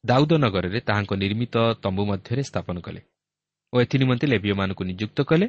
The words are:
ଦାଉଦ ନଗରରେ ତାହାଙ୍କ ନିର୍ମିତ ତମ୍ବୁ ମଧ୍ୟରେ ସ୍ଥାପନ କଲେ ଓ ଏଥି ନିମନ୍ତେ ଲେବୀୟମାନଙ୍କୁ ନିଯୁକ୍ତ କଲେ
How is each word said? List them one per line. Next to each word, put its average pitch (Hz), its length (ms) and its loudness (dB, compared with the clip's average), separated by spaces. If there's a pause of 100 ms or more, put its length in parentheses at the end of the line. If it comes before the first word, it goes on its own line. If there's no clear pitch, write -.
ଦାଉଦ 139 280 4
ନଗରରେ 98 460 2
ତାହାଙ୍କ 104 340 0
ନିର୍ମିତ 101 420 -2 (180)
ତମ୍ବୁ 98 320 -2
ମଧ୍ୟରେ 104 380 -4
ସ୍ଥାପନ 90 360 -6
କଲେ 87 220 -14 (720)
ଓ 123 80 4
ଏଥି 120 160 0
ନିମନ୍ତେ 131 300 2
ଲେବୀୟମାନଙ୍କୁ 98 560 0
ନିଯୁକ୍ତ 92 380 -6
କଲେ 165 280 2